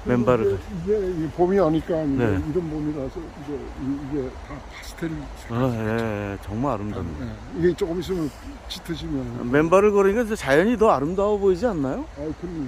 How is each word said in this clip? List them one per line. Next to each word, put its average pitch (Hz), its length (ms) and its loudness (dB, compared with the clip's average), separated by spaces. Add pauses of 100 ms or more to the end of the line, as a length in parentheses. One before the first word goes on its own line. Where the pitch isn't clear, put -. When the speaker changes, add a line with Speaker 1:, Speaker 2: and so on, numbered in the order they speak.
Speaker 1:
이게, 123 120 2
Speaker 2:
맨발을 113 440 4 (240)
Speaker 1:
이게, 208 140 2
이게 196 100 0 (160)
이 160 40 -2 (100)
봄이 180 220 4
오니까 160 440 2
이제 139 140 0
Speaker 2:
네. 123 80 2
Speaker 1:
이런 151 440 0
봄이라서 151 500 -4 (240)
이제 139 160 -8 (220)
이-, 143 160 -2 (140)
이게 135 180 -2 (180)
다 147 80 -10 (200)
파스텔 - 340 -8 (300)
색깔. 117 180 -6
Speaker 2:
아, 127 160 4
예, 110 600 -2
예, 98 100 -8
정말 120 300 -2
아름답네요. 95 420 -6 (400)
Speaker 1:
예, 139 40 -6
이게 170 160 4
조금 175 260 -4
있으면 156 280 -4 (380)
짙어지면 135 840 -6
Speaker 2:
맨발을 175 420 6
걸으니까 202 420 4
자연이 175 420 4
더 220 120 6
아름다워 190 480 2
보이지 196 280 2
않나요? 165 380 0 (140)
Speaker 1:
아, 147 120 -6 (120)
그럼요. 165 260 -6